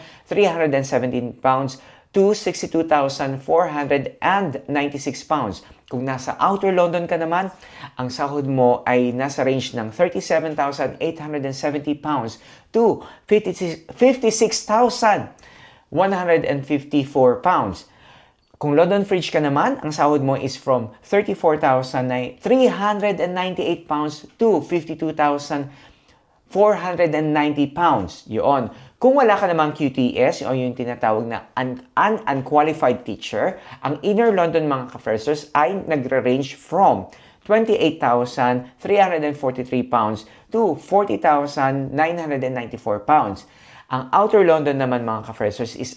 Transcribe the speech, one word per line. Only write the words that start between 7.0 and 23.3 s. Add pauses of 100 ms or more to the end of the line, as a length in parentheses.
ka
naman, (480)
ang
sahod
mo
ay
nasa
range
ng
thirty-seven
thousand
eight
hundred
and
seventy
pounds (320)
to (240)
fifty-six,
fifty-six
thousand (640)
one
hundred
and
fifty-four
pounds. (680)
Kung
London
Fringe
ka
naman,
ang
sahod
mo
is
from
thirty-four
thousand (320)
three
hundred
and